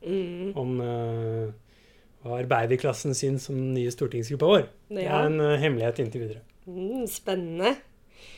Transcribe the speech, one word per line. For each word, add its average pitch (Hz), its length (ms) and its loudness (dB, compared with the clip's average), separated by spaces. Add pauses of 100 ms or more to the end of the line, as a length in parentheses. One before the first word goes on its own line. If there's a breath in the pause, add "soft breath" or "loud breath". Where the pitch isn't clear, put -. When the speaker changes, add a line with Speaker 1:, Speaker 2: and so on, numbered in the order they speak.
Speaker 1:
Mm. 185 480 -4
Speaker 2:
Om, 127 280 -2
eh, 117 720 -2 (760 soft breath)
hva 123 160 -2
arbeiderklassen 127 720 2
syns 135 340 -2
om 139 80 -4
den 131 180 -2
nye 123 160 0
stortingsgruppa 127 560 -2
vår. 180 200 6 (240)
Det 196 140 -4
Speaker 1:
Ja. 151 180 2
Speaker 2:
er 151 40 4
en, 156 140 2
eh, 147 180 4
hemmelighet 120 400 2
inntil 120 300 -2
videre. 110 120 -10 (280)
Speaker 1:
Mm, 196 400 -4
spennende. 185 680 0 (600 loud breath)